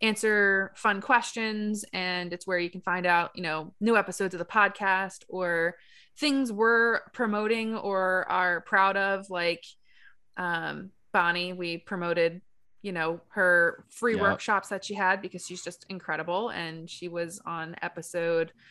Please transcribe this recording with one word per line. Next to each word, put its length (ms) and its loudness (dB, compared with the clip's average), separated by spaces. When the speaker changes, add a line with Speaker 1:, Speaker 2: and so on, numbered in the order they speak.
Speaker 1:
answer 760 2
fun 240 2
questions. 920 0
And 400 -4
it's 140 -10
where 120 0
you 120 -2
can 100 -14
find 240 -2
out, 300 4
you 80 -10
know, 380 -6
new 160 4
episodes 380 0
of 40 -6
the 60 -6
podcast 840 0
or 480 -2
things 340 2
we're 480 4
promoting 640 0
or 540 0
are 300 2
proud 360 4
of. 340 0
Like, 340 -2
um, 540 -4
Bonnie, 400 2
we 260 -6
promoted, 640 0
you 100 -8
know, 360 -2
her 640 4
free 240 0
Speaker 2:
Yep. 80 0
Speaker 1:
workshops 460 0
that 160 -8
she 100 -8
had 280 0
because 240 -12
she's 180 -12
just 240 -12
incredible. 640 -4
And 380 -8
she 200 -12
was 360 -6
on 380 -8
episode 720 -2